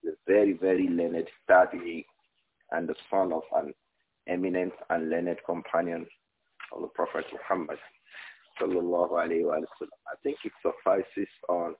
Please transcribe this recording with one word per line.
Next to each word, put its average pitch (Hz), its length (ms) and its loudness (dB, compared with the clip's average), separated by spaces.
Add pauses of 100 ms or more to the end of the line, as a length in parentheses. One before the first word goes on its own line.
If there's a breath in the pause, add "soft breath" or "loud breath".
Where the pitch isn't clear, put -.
the 80 120 -6 (120)
very, 101 260 6
very 92 360 2
learned 85 380 0 (220)
tabi'i 87 560 4 (680)
and 82 160 -2
the - 80 -4 (140)
son 95 220 2
of 80 120 -2 (120)
an 76 180 -2 (540)
eminent 90 460 0 (160)
and 80 200 0
learned 85 360 -2
companion 85 600 -2 (720)
of - 60 -8
the - 80 -8
Prophet - 420 -4
Muhammad, 78 460 -4 (840 loud breath)
sallallahu 87 500 2
alayhi 82 340 0
wa 78 100 0
sallam. - 440 -8 (120)
I 73 100 -10
think 143 220 -4
it 107 80 -8 (100)
suffices - 680 -2 (180)
on 85 320 -2